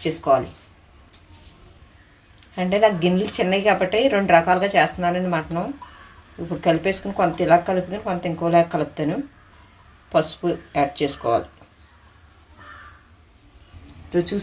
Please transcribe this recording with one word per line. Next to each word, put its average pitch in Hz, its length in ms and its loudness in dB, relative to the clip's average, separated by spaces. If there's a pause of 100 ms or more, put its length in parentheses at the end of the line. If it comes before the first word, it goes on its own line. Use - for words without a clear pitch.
చేసుకోవాలి. 139 440 0 (2000)
అంటే 180 240 0
నాకు 208 180 4
గిన్నెలు 185 340 0
చిన్నవి 190 320 0
కాబట్టి 190 300 2 (160)
రెండు 196 220 0
రకాలుగా 185 400 2
చేస్తున్నానండి 180 580 0
మటన్. 165 380 -4 (680)
ఇప్పుడు 170 260 -8
కలిపేసుకుని 190 540 0
కొంత 170 260 0
ఇలా 170 120 6 (100)
కలుపుకొని 185 400 -2
కొంత 175 220 -4
ఇంకోలా 170 320 2 (120)
కలుపుతాను. 156 420 -2 (1000)
పసుపు 165 340 -2 (300)
యాడ్ 139 240 -2
చేసుకోవాలి. 120 460 -2 (2750)
రుచికి 180 280 -2